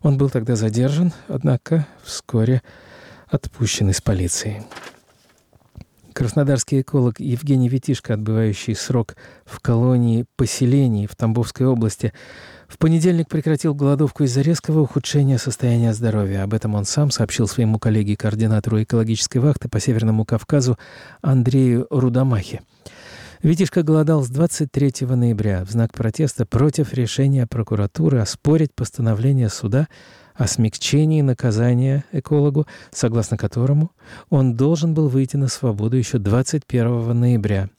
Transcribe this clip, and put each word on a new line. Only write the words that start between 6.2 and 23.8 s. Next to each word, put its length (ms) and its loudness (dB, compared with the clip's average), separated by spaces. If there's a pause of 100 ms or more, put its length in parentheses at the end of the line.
эколог 400 0
Евгений 480 0
Витишко, 460 -2
отбывающий 600 -2
срок 400 -4 (300)
в 160 -18
колонии 640 2 (100)
поселений 720 0
в 80 -14
Тамбовской 500 -2
области, 460 0 (560)
в 100 -20
понедельник 520 2
прекратил 440 -2
голодовку 500 0
из-за 180 0
резкого 400 0
ухудшения 560 0
состояния 560 0
здоровья. 500 -2
Об 100 -4
этом 220 -2
он 100 -2
сам 240 0
сообщил 380 -2
своему 320 0
коллеге, 380 0
координатору 680 0
экологической 540 0
вахты 320 0
по 100 -2
Северному 460 0
Кавказу 520 0 (440)
Андрею 680 2
Рудомахе. 720 0 (800)
Витишко 400 0